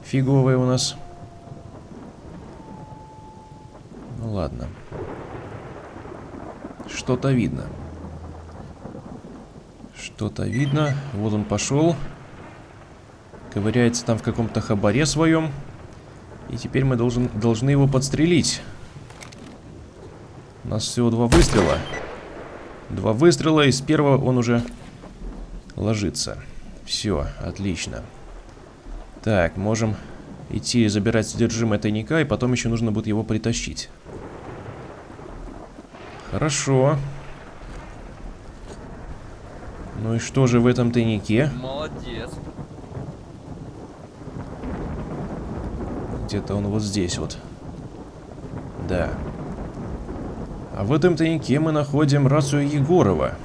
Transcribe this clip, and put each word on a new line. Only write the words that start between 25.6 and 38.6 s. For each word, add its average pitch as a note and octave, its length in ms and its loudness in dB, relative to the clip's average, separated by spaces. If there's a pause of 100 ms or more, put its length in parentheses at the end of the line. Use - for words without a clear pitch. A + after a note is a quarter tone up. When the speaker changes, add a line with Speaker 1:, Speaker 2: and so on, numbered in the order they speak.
Speaker 1:
ложится. G2+ 640 0 (480)
Все, D#2+ 400 0 (160)
отлично. E2+ 640 -4 (1200)
Так, F#2 340 4
можем G#2+ 380 2 (540)
идти A2+ 380 4
забирать G#2+ 400 4
содержимое A2+ 520 2
тайника, A2 420 2
и D3+ 40 4
потом B2+ 280 2
еще A#2+ 160 2
нужно A2+ 220 2
будет G#2+ 160 0
его G#2+ 160 2
притащить. A2+ 680 0 (2500)
Хорошо. C#3 640 4 (3000)